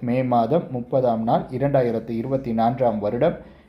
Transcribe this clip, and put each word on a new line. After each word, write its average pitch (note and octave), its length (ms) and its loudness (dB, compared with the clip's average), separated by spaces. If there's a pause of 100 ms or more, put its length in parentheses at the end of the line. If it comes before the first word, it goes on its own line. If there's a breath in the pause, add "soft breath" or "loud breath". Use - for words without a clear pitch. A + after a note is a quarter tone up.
மே B2 220 0
மாதம் A#2+ 480 2
முப்பதாம் B2 520 0
நாள் C3 180 2
இரண்டாயிரத்தி B2+ 680 0
இருபத்தி B2 420 -2
நான்காம் A#2 460 2
வருடம். B2 380 0 (320 loud breath)